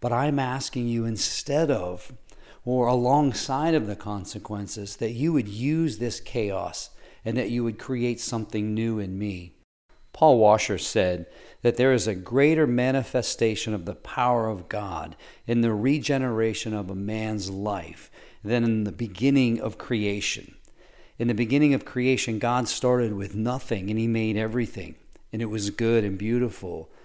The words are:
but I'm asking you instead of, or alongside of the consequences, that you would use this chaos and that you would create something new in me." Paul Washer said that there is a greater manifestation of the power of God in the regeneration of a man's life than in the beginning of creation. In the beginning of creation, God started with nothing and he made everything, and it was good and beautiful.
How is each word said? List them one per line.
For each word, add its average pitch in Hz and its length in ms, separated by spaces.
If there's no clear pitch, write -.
but 120 100
I'm 139 280
asking 127 480
you 117 180
instead 139 640
of, 90 420
or 123 220
alongside 135 880
of 117 100
the 101 100
consequences, 101 1000
that 117 160
you 139 200
would 127 160
use 131 520
this 117 200
chaos 98 720
and 117 140
that 113 140
you 120 120
would 113 140
create 120 420
something 107 540
new 113 240
in 95 220
me." 92 320
Paul 147 260
Washer 107 400
said 90 480
that 120 120
there 131 160
is 113 140
a 104 80
greater 139 540
manifestation 120 1080
of 87 120
the 92 100
power 123 520
of 92 220
God 85 460
in 120 140
the 113 120
regeneration 117 960
of 101 200
a 95 40
man's 107 540
life 95 600
than 117 200
in 110 200
the 101 80
beginning 117 680
of 110 200
creation. 104 760
In 117 120
the 120 40
beginning 135 400
of 127 100
creation, 123 540
God 120 300
started 123 460
with 98 200
nothing 110 560
and 110 80
he 113 80
made 110 320
everything, 113 580
and 113 100
it 113 60
was 104 240
good 113 320
and 98 120
beautiful. 101 760